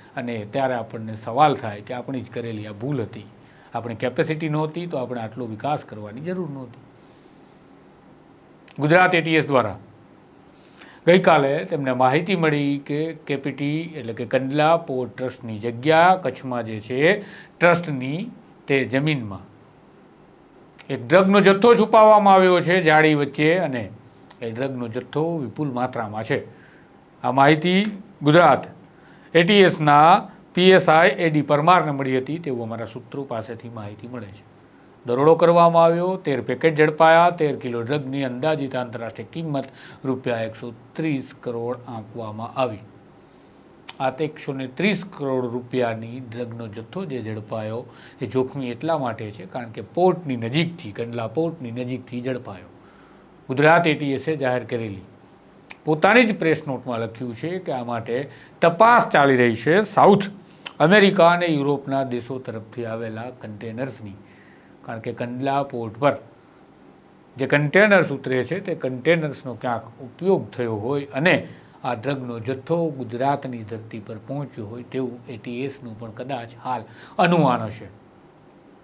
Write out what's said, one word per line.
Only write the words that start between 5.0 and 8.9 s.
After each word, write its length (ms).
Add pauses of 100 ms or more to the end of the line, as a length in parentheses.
આટલો 240
વિકાસ 440
કરવાની 360
જરૂર 240
નહોતી. 340 (1900)
ગુજરાત 360